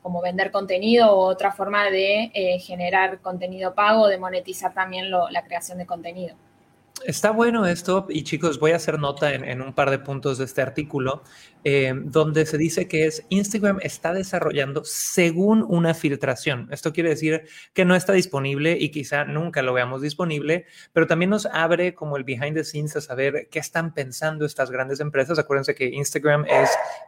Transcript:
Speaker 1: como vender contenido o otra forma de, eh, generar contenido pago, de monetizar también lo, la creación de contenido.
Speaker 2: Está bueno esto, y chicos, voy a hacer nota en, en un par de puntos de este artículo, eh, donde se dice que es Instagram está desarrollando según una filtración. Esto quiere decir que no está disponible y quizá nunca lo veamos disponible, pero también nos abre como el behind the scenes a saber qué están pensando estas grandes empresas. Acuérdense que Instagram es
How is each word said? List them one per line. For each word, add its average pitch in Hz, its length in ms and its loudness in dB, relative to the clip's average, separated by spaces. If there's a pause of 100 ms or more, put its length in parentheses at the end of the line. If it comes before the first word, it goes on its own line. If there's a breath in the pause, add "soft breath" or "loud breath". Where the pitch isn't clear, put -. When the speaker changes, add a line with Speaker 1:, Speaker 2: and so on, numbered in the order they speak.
Speaker 1:
como 175 220 -6
vender 185 280 -2
contenido 202 600 4
o 185 140 6
otra 190 260 0
forma 202 380 0
de, 202 420 2
eh, 185 260 0
generar 185 640 -2
contenido 185 540 -6
pago, 214 340 6
de 190 80 2
monetizar 185 560 -6
también 185 380 -4
lo, 180 180 2
la 175 160 -4
creación 175 320 -8
de 180 80 -8
contenido. 175 520 -10 (680)
Speaker 2:
Está - 260 0
bueno 226 360 2
esto, 185 420 0
y 151 160 -4
chicos, 151 340 -2
voy 151 120 4
a 170 60 4
hacer 156 220 -2
nota 143 360 0
en, 131 100 -6
en 127 160 -6
un 135 140 -10
par 139 160 4
de 135 80 2
puntos 135 400 -4
de 131 80 -2
este 131 160 -2
artículo, 135 600 -4 (400 loud breath)
eh, 139 320 2
donde 151 520 2
se 156 100 -4
dice 165 320 0
que 156 160 2
es 156 240 -2
Instagram 196 540 0
está 165 320 -4
desarrollando 156 720 -2
según 190 840 2
una 170 240 4
filtración. 139 760 -2
Esto 151 240 -6
quiere 165 160 0
decir 156 320 0 (320 loud breath)
que 190 100 4
no 180 120 6
está 185 180 2
disponible 147 680 0
y 147 100 0
quizá 147 340 -4
nunca 156 360 -4
lo 127 140 0
veamos 127 260 0
disponible, 151 640 -2 (300 loud breath)
pero 160 120 6
también 170 220 2
nos 208 160 0
abre 170 500 2
como 151 220 -6
el 135 80 -4
behind 135 300 -4
the 156 100 -2
scenes 151 320 -6
a 147 60 -4
saber 135 480 -2
qué - 80 -6
están 165 340 -4
pensando 151 540 -4
estas 135 240 -4
grandes 131 300 -4
empresas. 147 380 0
Acuérdense 139 360 0
que 135 100 -2
Instagram 143 640 0
es 135 240 4 (380 loud breath)